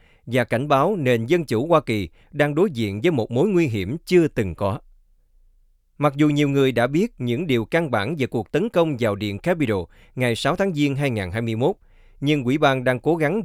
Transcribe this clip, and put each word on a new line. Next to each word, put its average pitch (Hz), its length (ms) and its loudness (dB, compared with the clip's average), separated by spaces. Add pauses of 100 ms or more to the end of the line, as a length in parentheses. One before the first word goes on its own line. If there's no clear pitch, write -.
(260)
và 120 180 0
cảnh 120 240 -2
báo 147 280 2
nền 123 300 0
dân 165 200 0
chủ 123 220 -2
Hoa 160 140 4
Kỳ 104 280 -4 (220)
đang 147 240 0
đối 190 160 2
diện 107 300 -4
với 170 100 2
một 123 200 0
mối 139 180 2
nguy 170 180 2
hiểm 110 380 -4
chưa 175 220 4
từng 95 280 -4
có. 101 240 -4 (1160)
Mặc 143 180 0
dù 151 140 4
nhiều 147 200 2
người 139 220 2
đã 117 160 2
biết 170 300 0
những 123 300 -4
điều 117 180 0
căn 165 260 -2
bản 117 240 -2
về 131 120 -2
cuộc - 240 -6
tấn 190 180 0
công 165 300 2
vào 107 160 0
Điện 101 240 -6
Capitol 117 500 -2 (260)
ngày 123 200 0
sáu 143 200 -2
tháng 196 180 0
Giêng 147 220 0
hai 143 140 -2
ngàn 98 220 -4
hai 113 100 -4
mươi 113 140 -2
mốt, 143 200 0 (460)
nhưng 143 220 0
Ủy 127 140 2
ban 135 260 2
đang 127 160 0
cố 151 160 0
gắng 160 300 0